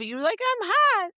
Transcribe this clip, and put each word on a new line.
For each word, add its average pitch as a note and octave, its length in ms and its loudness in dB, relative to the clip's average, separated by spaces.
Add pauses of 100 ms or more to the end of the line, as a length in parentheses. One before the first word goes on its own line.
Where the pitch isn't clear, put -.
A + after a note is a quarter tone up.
but A3+ 60 -10
you A3+ 80 -10
were C4 80 -6
like, E4 180 0
I'm B4 260 -2
hot. A4 520 2